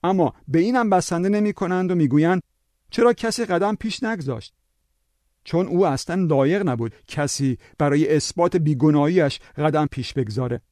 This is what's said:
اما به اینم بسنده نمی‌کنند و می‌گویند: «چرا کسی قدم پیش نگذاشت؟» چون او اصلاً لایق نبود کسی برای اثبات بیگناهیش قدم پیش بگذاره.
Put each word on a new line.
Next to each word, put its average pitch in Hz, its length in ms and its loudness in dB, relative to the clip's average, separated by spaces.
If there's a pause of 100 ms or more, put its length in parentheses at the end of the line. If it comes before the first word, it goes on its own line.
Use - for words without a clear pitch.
اما 185 320 0 (140)
به 147 100 2
اینم 226 320 2
بسنده 180 380 0
نمی‌کنند 196 640 0
و 185 40 0
می‌گویند: 160 480 2 (480)
«چرا 233 220 4
کسی 233 320 -4
قدم 190 300 0
پیش - 280 -6
نگذاشت؟» 160 520 -6 (880)
چون 175 220 0
او 180 200 2
اصلاً 156 300 -2
لایق 160 520 2
نبود 117 260 -4 (140)
کسی 139 500 -2 (200)
برای 147 380 2
اثبات 175 400 0
بیگناهیش 151 840 2 (160)
قدم 151 300 0
پیش - 260 -8
بگذاره. 123 480 -4 (120)